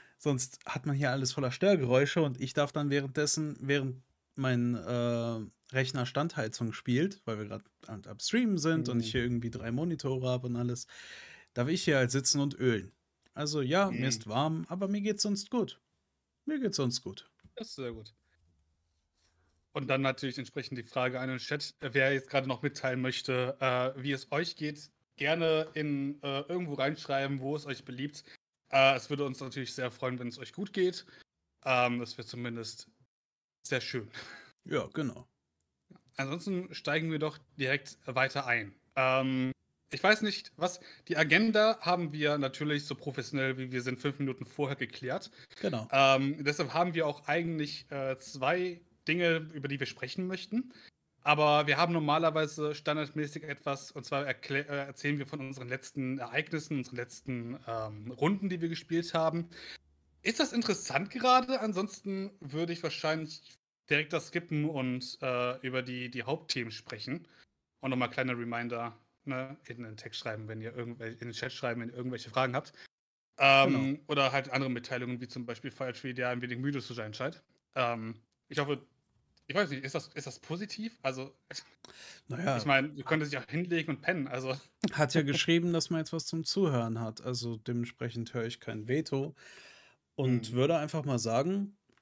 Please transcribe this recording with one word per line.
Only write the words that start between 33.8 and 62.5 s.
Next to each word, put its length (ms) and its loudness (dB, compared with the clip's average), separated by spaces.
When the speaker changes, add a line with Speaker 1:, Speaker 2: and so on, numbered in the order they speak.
Speaker 2:
schön. 280 -6
Speaker 1:
Ja, 300 0
genau. 320 -4
Speaker 2:
Ansonsten 580 -4
steigen 360 0
wir 80 0
doch 200 -2
direkt 480 -2
weiter 400 0
ein. 280 0
Ähm, 560 4
ich 100 -6
weiß 200 6
nicht, 340 -4
was, 240 -2
die 100 0
Agenda 640 6
haben 320 2
wir 240 2
natürlich 480 0
so 80 -4
professionell, 640 -2
wie 120 -6
wir 120 -2
sind, 180 -4
fünf 180 -2
Minuten 280 -4
vorher 300 -4
geklärt. 540 -6
Speaker 1:
Genau. 320 -2
Speaker 2:
Ähm, 500 6
deshalb 300 0
haben 220 2
wir 120 2
auch 220 -4
eigentlich, 600 0
äh, 260 -2
zwei 640 -2
Dinge, 300 4
über 160 -6
die 100 -2
wir 80 -2
sprechen 400 -6
möchten. 460 -4
Aber 460 6
wir 80 6
haben 160 4
normalerweise 840 2
standardmäßig 720 -2
etwas, 480 -6
und 120 -10
zwar 220 -2
erklä-, 420 -2
äh, 180 -4
erzählen 320 -2
wir 80 -6
von 140 -10
unseren 280 -10
letzten 500 -4
Ereignissen, 600 -4
unseren 180 -6
letzten, 640 -8
ähm, 420 -6
Runden, 380 2
die 120 -2
wir 80 0
gespielt 460 -2
haben. 340 2
Ist 180 0
das 120 2
interessant 580 0
gerade? 500 4
Ansonsten 720 -2
würde 320 -4